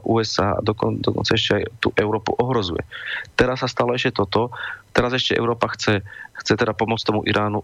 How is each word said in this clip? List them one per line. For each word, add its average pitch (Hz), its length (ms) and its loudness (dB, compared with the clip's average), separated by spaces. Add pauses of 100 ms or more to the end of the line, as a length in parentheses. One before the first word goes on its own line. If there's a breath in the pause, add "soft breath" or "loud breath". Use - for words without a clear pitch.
U 113 160 4
S 110 160 -2
A, 95 240 2
dokon-, 110 400 0
dokonca - 320 0
ešte 107 320 2
aj - 0 - (160)
tú - 160 0
Európu 107 400 0
ohrozuje. 117 480 0 (560 loud breath)
Teraz 127 240 2
sa 123 80 -2
stalo 123 240 0
ešte 127 240 -2
toto, 107 320 0 (380 loud breath)
teraz 120 240 2
ešte - 240 0
Európa 117 400 0
chce, 104 240 0 (400 loud breath)
chce 113 160 2
teda 110 160 2
pomôcť 113 320 -2
tomu 107 160 0
Iránu 104 420 0